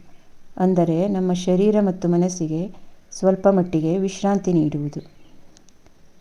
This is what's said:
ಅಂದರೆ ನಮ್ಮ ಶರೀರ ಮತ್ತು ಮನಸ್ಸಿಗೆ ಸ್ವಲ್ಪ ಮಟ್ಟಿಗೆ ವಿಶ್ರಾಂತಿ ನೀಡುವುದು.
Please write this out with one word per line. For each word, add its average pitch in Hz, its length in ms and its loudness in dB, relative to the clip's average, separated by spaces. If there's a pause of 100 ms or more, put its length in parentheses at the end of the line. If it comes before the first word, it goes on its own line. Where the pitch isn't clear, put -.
(560)
ಅಂದರೆ 180 520 2
ನಮ್ಮ 185 240 0
ಶರೀರ 185 480 2
ಮತ್ತು 185 280 0
ಮನಸ್ಸಿಗೆ 175 540 0 (480)
ಸ್ವಲ್ಪ 190 380 2
ಮಟ್ಟಿಗೆ 180 500 2
ವಿಶ್ರಾಂತಿ 190 540 0
ನೀಡುವುದು. 151 480 0 (1200)